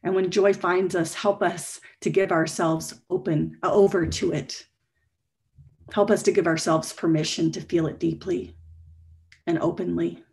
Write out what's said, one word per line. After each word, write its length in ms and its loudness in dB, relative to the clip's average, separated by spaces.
And 100 0
when 160 2
joy 220 4
finds 420 0
us, 200 0
help 280 0
us 380 -4
to 80 -2
give 200 2
ourselves 640 0
open, 540 -2
uh, 80 0
over 340 4
to 240 -2
it. 340 -8
Help 200 4
us 100 2
to 80 4
give 160 2
ourselves 460 0
permission 580 0
to 100 -10
feel 280 -2
it 100 -8
deeply 580 -4
and 100 0
openly. 640 -2